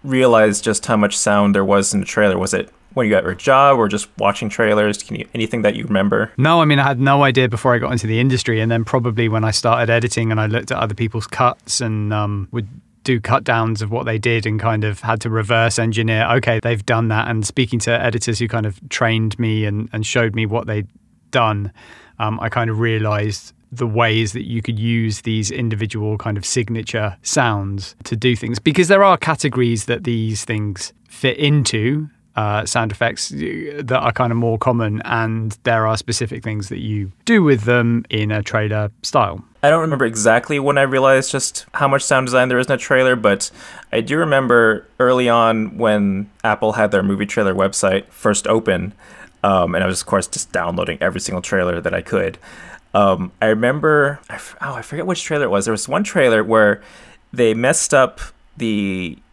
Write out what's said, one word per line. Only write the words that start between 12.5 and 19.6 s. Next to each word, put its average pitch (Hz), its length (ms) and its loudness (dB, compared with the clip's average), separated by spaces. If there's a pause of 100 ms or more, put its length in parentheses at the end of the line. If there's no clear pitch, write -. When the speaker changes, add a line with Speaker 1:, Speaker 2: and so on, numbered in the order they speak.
Speaker 2:
would 113 160 -6 (360)
do 123 160 0
cut - 240 0
downs 113 400 0
of 104 80 -6
what 120 160 -4
they 110 100 -2
did 113 300 0
and 110 120 -2
kind 110 240 0
of 104 180 -4
had 113 200 -2
to 117 80 -6
reverse 113 480 0
engineer, 113 500 0 (100)
"Okay, 120 220 0
they've 113 240 -2
done 113 260 0
that." 110 180 0
And 110 180 -2
speaking 120 360 -2
to 123 100 -2
editors 117 480 -2
who 120 80 -2
kind 110 180 -4
of 104 140 -6 (100)
trained 113 480 0
me 110 280 0